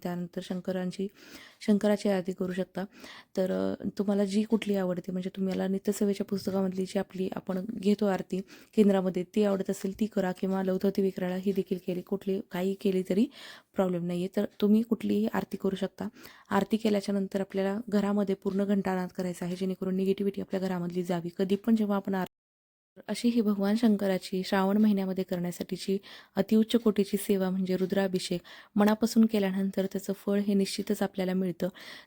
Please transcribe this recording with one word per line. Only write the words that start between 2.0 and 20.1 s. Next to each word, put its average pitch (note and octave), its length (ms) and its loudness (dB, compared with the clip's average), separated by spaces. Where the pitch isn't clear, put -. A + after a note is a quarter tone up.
आरती F#3 220 0
करू F#3 220 -4
शकता. F#3 320 -6
तर, F#3 440 0
अ, - 60 -6
तुम्हाला G3+ 280 2
जी G3+ 180 2
कुठली G#3 320 0
आवडते, F3+ 360 -2
म्हणजे F#3 180 -4
तुम्हाला F#3+ 380 -2
नित्यसेवेच्या G3 580 0
पुस्तकामधली F#3+ 600 -2
जी G3 140 -2
आपली F#3 360 -4
आपण F#3 300 -4
घेतो G3+ 300 2
आरती F#3 360 0
केंद्रामध्ये, F#3+ 480 4
ती G#3 80 4
आवडत G3 260 0
असेल F#3+ 300 -4
ती A3 60 2
करा F#3 260 0
किंवा F#3+ 320 -2
लवथवती F#3+ 380 0
विक्राळा F#3 340 -2
ही F#3+ 160 0
देखील F#3+ 360 -2
केली, F3+ 140 -4
कुठली G3 400 -4
काही F#3+ 300 -2
केली F#3 280 2
तरी G3+ 160 4
प्रॉब्लेम F3+ 320 0
नाही F3 140 -4
आहे. F#3 160 -4
तर G#3 100 2
तुम्ही G#3+ 200 6
कुठलीही G#3 520 0
आरती G3 240 -4
करू F#3+ 180 -2
शकता. F#3+ 320 -6
आरती G3+ 280 2
केल्याच्या G3+ 380 0
नंतर G3 260 -2
आपल्याला F#3+ 280 -2
घरामध्ये G3+ 460 2
पूर्ण G3 300 -2
घंटानाद F#3 440 0
करायचा F3+ 360 -6
आहे, F3 100 -4
जेणेकरून F#3+ 400 -4
निगेटिव्हिटी G3 460 0